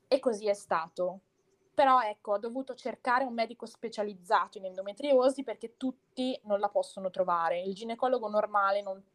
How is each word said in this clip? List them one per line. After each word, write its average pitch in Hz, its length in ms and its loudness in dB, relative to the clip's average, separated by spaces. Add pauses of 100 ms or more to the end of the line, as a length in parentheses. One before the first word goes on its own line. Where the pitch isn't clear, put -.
E - 120 2
così 214 280 -2
è 202 60 4
stato. 180 680 -4 (520)
Però 262 280 6
ecco, 214 320 -4
ho 202 40 2
dovuto 240 380 -8
cercare 247 480 -2
un 247 100 -4
medico 233 320 -4
specializzato 202 920 -2
in 190 60 -10
endometriosi 254 760 2
perché 226 320 -10
tutti 254 680 -6
non 208 160 0
la 202 100 0
possono 190 400 -4
trovare. 175 520 0
Il 196 120 -4
ginecologo 226 560 -2
normale 208 540 2
non 196 180 -10 (140)